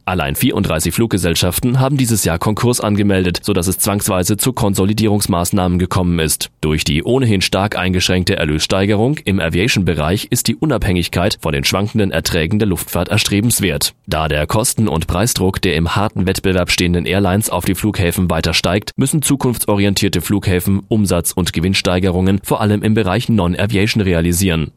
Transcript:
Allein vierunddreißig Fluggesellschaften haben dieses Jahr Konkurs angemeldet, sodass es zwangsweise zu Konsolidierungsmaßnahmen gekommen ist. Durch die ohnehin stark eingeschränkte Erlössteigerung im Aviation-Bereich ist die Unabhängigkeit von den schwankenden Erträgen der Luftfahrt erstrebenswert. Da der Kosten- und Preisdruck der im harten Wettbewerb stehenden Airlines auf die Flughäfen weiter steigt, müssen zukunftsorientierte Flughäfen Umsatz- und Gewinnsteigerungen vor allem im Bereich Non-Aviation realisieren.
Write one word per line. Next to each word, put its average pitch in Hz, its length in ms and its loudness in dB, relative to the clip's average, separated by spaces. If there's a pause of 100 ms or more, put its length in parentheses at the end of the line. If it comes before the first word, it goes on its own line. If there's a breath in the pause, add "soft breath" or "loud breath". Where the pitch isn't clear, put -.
Allein 78 300 -2
vierunddreißig 85 580 0
Fluggesellschaften 104 880 0
haben 139 160 2
dieses 117 280 0
Jahr 85 140 0
Konkurs 117 440 0
angemeldet, 98 600 2
sodass 92 240 0
es 92 120 -2
zwangsweise 101 580 0
zu 120 160 -2
Konsolidierungsmaßnahmen 98 1300 0
gekommen 90 400 0
ist. - 320 -2 (100)
Durch 78 240 0
die 78 180 0
ohnehin 117 380 2
stark 98 380 -2
eingeschränkte 92 580 0
Erlössteigerung 101 880 0
im 98 160 0
Aviation-Bereich 85 880 0
ist - 200 -2
die - 80 0
Unabhängigkeit 98 840 0
von 78 140 -2
den 69 100 -2
schwankenden 101 460 0
Erträgen 82 480 0
der 107 100 2
Luftfahrt 87 400 -2
erstrebenswert. 101 840 0 (120)
Da 78 220 -2
der 76 180 0
Kosten- 110 420 0
und 82 180 -2
Preisdruck 95 560 0
der 85 140 2
im 85 200 0
harten 101 300 -2
Wettbewerb 92 440 0
stehenden 87 360 0
Airlines 98 420 0
auf 90 160 -4
die 98 100 -2
Flughäfen 92 540 0
weiter 80 240 0
steigt, 95 440 -2
müssen 135 260 0
zukunftsorientierte 101 1000 0
Flughäfen 98 680 0
Umsatz- 90 440 0
und 87 220 -2
Gewinnsteigerungen 92 880 0
vor - 180 -2
allem 104 220 2
im 107 100 2
Bereich 107 380 0
Non-Aviation 101 720 0
realisieren. 85 760 0